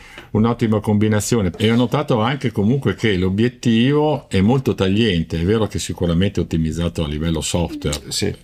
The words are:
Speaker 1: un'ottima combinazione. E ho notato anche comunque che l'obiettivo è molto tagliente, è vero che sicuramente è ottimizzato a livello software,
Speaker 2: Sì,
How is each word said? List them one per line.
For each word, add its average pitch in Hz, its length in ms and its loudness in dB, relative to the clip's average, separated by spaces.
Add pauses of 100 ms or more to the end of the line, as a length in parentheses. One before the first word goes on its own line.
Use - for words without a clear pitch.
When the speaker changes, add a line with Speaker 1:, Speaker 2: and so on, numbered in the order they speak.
(320)
Speaker 1:
un'ottima 110 480 2
combinazione. 107 800 0
E 107 120 2
ho 117 60 4
notato 127 440 0
anche 127 320 -2
comunque 110 440 0
che 98 200 0
l'obiettivo 120 1120 0
è 95 140 0
molto 117 320 2
tagliente, 95 680 0
è 82 40 -2
vero 107 240 2
che - 120 -8
sicuramente 90 600 -2
è 85 40 0
ottimizzato 82 600 -2
a 76 40 -2
livello 76 340 -4
software, 80 640 -4
Speaker 2:
Sì, - 260 -4 (100)